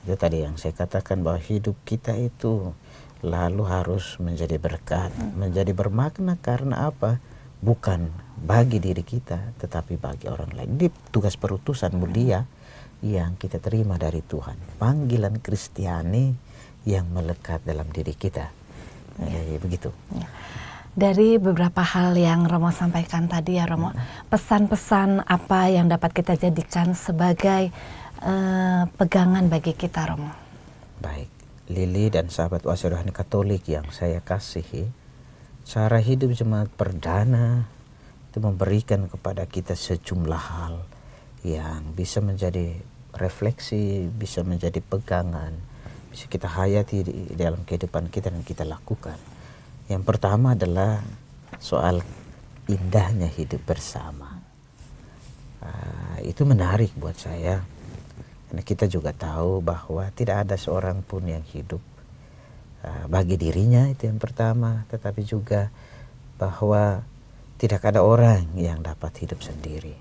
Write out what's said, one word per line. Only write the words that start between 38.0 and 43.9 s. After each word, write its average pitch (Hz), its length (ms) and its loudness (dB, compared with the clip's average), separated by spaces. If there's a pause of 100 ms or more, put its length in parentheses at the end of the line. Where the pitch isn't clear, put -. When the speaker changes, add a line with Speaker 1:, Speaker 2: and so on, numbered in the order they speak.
Speaker 1:
itu - 120 -6
memberikan 98 680 2
kepada 92 380 -6
kita 90 320 -4
sejumlah 85 720 -2
hal 85 340 -8 (580)
yang 78 540 -6
bisa 90 240 -2
menjadi 92 560 -2 (380)
refleksi, 98 960 -2